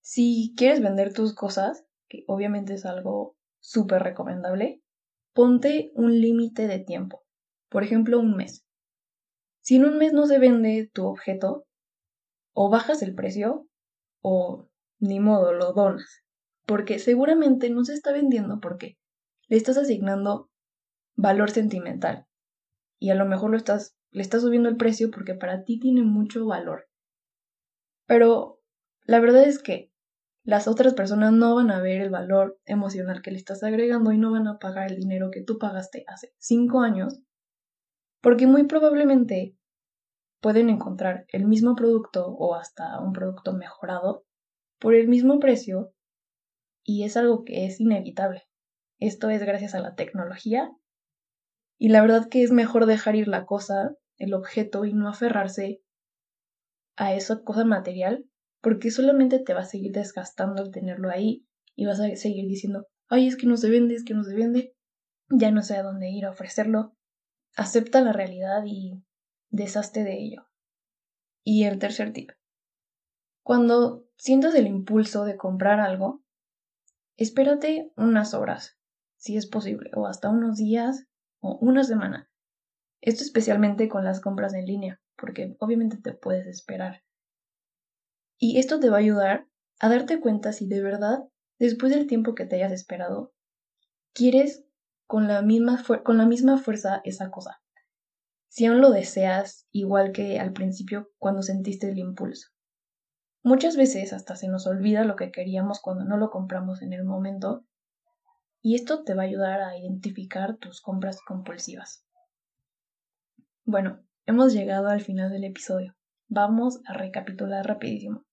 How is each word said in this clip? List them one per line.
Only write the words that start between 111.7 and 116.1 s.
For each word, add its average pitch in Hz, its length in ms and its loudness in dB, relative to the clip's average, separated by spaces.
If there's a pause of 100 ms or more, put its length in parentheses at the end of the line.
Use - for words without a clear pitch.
Bueno, 196 380 -2 (240)
hemos 240 280 4
llegado 196 340 -2
al 208 140 -2
final 190 300 -6
del 196 140 -8
episodio. 185 500 -8 (320)